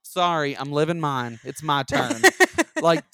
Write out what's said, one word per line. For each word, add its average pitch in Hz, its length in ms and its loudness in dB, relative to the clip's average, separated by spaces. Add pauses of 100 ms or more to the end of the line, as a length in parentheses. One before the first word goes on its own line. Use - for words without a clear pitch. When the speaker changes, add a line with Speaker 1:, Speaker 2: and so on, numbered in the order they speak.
Speaker 1:
"Sorry, 165 540 0
I'm 135 140 -8
living 156 280 0
mine. 123 440 -4
It's 139 200 -12
my 143 200 0
turn." 226 460 2 (100)
Speaker 2:
<laughs> - 0 - (400)
Speaker 1:
Like, 165 240 2 (100)